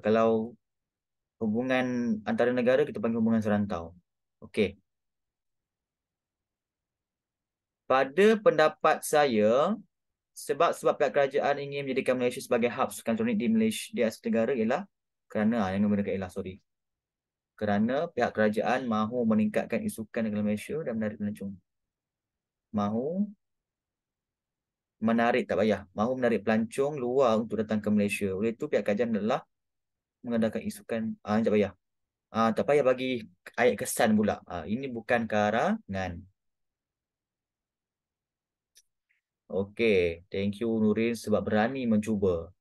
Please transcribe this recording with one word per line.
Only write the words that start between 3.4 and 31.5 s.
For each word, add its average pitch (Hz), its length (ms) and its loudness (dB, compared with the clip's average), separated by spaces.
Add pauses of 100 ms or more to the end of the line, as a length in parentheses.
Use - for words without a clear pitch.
serantau. 98 560 -2 (480)
Okey. 98 320 -2 (3000)
Pada 135 400 4 (160)
pendapat 156 560 4
saya, 143 800 2 (560)
sebab-sebab 151 640 0
pihak 139 160 2
kerajaan 139 480 2
ingin 139 240 -6
menjadikan 127 320 0
Malaysia 123 240 -2
sebagai 120 240 2
hub 117 240 -2
sukan - 240 -4
elektronik 113 240 0
di 120 80 0
Malaysia, 110 480 0
di 123 80 0
Asia - 160 -2
Tenggara 113 320 0
ialah 127 320 -2 (480)
kerana, 107 220 0 (100)
ah, 92 80 -2
jangan 104 160 0
gunakan 101 320 0
ialah, 92 160 -8
sorry. 92 240 -10 (960)
Kerana 113 560 0
pihak 120 240 0
kerajaan 107 480 2
mahu 113 400 -2
meningkatkan 107 640 0
isukan - 400 -8
negara 208 160 -4
Malaysia 104 400 -4
dan 113 160 -4
menarik 107 160 -4
pelancong. 101 400 -8 (1200)
Mahu 110 320 -2 (2000)
menarik, 117 440 2
tak 90 120 -2
payah. 101 200 2 (120)
Mahu 117 260 0
menarik 117 220 2
pelancong 113 560 0
luar 123 360 2 (100)
untuk 110 200 -6
datang 107 220 -2
ke - 80 -4
Malaysia. 101 400 0
Oleh 110 240 -2
itu, - 140 -8
pihak 107 160 0
kerajaan 113 260 0
adalah 110 280 0 (840)
mengadakan 113 400 -2
isukan, 110 380 -6 (180)
ah, 107 240 0
tak 101 80 0